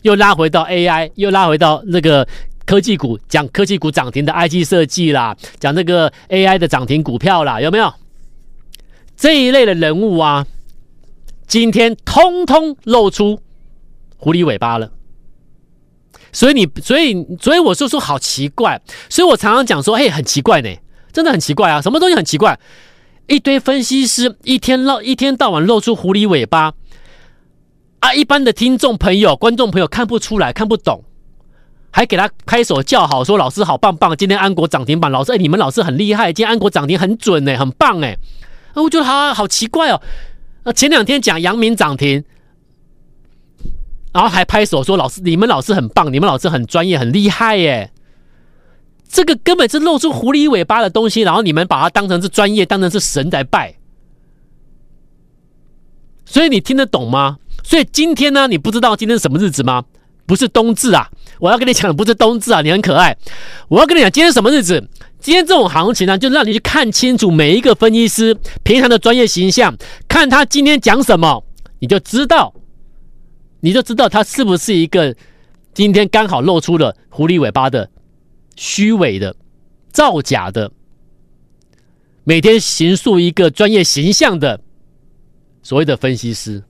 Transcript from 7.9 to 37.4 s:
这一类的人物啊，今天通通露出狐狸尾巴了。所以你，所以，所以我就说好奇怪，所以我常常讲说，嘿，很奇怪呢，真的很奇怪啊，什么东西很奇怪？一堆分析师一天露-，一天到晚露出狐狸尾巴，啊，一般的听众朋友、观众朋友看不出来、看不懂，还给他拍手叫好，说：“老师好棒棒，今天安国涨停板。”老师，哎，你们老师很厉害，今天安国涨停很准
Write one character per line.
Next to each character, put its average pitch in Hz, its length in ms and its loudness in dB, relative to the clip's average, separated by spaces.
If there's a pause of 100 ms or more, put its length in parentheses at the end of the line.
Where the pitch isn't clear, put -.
这 294 240 2
一 254 100 2
类 262 140 6
的 196 80 0
人 165 260 0
物 196 200 0
啊， 147 280 0 (1000)
今 233 240 0
天 233 240 2 (120)
通 349 400 0
通 311 400 0
露 220 240 2
出 208 320 -2 (760)
狐 156 180 -2
狸 175 120 0
尾 113 120 -2
巴 117 200 -2
了。 110 140 -8 (1400)
所 262 160 4
以 - 20 2
你， 208 140 2 (160)
所 269 160 0
以， 208 260 -2 (140)
所 302 160 2
以 349 40 4
我 311 140 2
就 285 140 -4
说 294 100 -4
好 139 220 -6
奇 143 300 -6
怪， 156 320 -2 (280)
所 339 140 0
以 370 40 4
我 254 100 4
常 214 180 0
常 262 100 2
讲 170 160 -2
说， 214 140 0
嘿， 254 140 2
很 151 120 -4
奇 131 200 -4
怪 165 200 0
呢， 110 80 -8 (440)
真 320 100 -2
的 320 80 0
很 190 80 0
奇 151 140 -6
怪 175 180 0
啊， 147 100 0
什 185 80 -2
么 277 80 -2
东 359 120 2
西 339 60 4
很 175 100 0
奇 156 120 -4
怪？ 175 220 2 (680)
一 277 120 2
堆 277 180 0
分 262 240 -2
析 262 240 0
师 240 380 -2
一 262 160 0
天 254 240 0
露-， 269 180 0
一 254 140 -2
天 269 220 -2
到 262 120 0
晚 160 160 0
露 220 140 2
出 226 160 -2
狐 185 180 -4
狸 208 140 2
尾 143 180 0
巴， 156 280 0 (1300)
啊， 254 140 0
一 294 120 0
般 285 180 0
的 233 80 2
听 254 260 0
众 240 200 0
朋 196 220 2
友、 190 140 4
观 233 220 0
众 226 160 -2
朋 185 80 0
友 165 80 0
看 233 180 -4
不 220 140 -4
出 - 180 -6
来、 135 140 0
看 214 160 -4
不 220 80 2
懂， 113 300 -4 (840)
还 233 160 0
给 190 120 -2
他 202 120 0 (160)
拍 240 160 2
手 139 220 -2
叫 190 240 2
好， 131 160 0
说 202 160 2
：“老 131 100 0
师 202 140 -4
好 156 140 0
棒 190 180 2
棒， 165 220 0
今 196 100 -2
天 196 100 0
安 196 160 0
国 165 140 0
涨 135 160 -4
停 151 160 -2
板。” 156 140 0
老 135 100 -2
师， 240 80 -4
哎， 233 60 0
你 180 100 0
们 165 100 0
老 147 140 0
师 233 100 -2
很 147 160 -2
厉 208 160 0
害， 208 200 0
今 202 100 -2
天 214 60 0
安 226 100 0
国 196 100 0
涨 147 160 -2
停 170 140 -2
很 196 180 -2
准 156 280 0